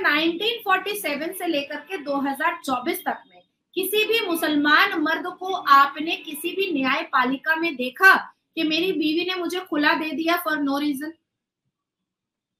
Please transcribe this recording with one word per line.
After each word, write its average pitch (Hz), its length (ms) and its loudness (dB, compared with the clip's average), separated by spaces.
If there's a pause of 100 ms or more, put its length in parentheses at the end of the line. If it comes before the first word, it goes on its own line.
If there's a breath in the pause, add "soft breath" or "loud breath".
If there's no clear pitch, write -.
नाइनटीन 349 580 0
फ़ोर्टी 381 360 0
सेवन 311 380 -4
से 370 140 -8
लेकर 294 340 -2
के - 160 -10
दो 277 240 -4
हज़ार 285 440 -2
चौबीस 262 400 -4
तक - 240 -6
में - 140 -20 (320)
किसी 392 300 0
भी 453 220 0
मुसलमान 320 720 2
मर्द 320 260 -2 (140)
को 370 140 -6
आपने 311 600 4
किसी 330 360 -8
भी 381 200 -2
न्यायपालिका 269 840 0
में 330 200 -2
देखा 254 380 6 (400)
कि 320 80 -2
मेरी 320 300 0
बीवी 311 320 0
ने 370 100 -2
मुझे 359 260 -4
खुला 320 340 0
दे 311 160 -4
दिया 330 340 0
for 311 120 -2
no 277 220 -2
reason? 294 340 -4 (1500)